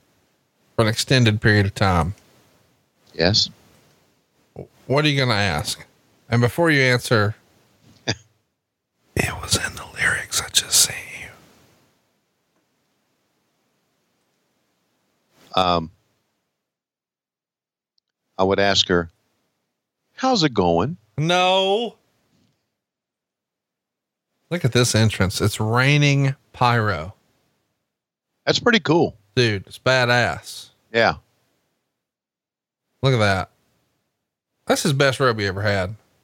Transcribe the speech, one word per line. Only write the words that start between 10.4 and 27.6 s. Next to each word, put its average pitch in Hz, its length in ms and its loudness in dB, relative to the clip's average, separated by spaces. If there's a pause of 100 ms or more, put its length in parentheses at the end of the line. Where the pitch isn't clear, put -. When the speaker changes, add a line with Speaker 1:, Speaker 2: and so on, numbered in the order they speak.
Speaker 1:
I - 80 -12
just - 340 -2
seen - 120 -6 (260)
you." - 80 -18 (4000)
Speaker 2:
Um, 87 300 0 (2500)
I 95 60 2
would 95 160 2
ask 98 280 2
her, 87 220 0 (1080)
"How's 254 260 0
it 147 120 0
going?" 95 420 0 (220)
Speaker 1:
No. 190 760 0 (2500)
Look 175 140 -4
at 117 80 0
this 120 220 2
entrance. 107 460 0
It's - 200 -2
raining 139 720 2 (180)
pyro. 107 640 -2 (1300)